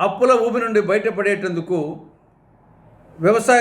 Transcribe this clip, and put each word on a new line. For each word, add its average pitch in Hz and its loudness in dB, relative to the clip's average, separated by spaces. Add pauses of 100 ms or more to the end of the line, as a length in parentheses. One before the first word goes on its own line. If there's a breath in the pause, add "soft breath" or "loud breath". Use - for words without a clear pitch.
అప్పుల 214 0 (140)
ఊబి 240 -2
నుండి 214 0 (100)
బయటపడేటందుకు 190 -2 (1400)
వ్యవసాయ 220 4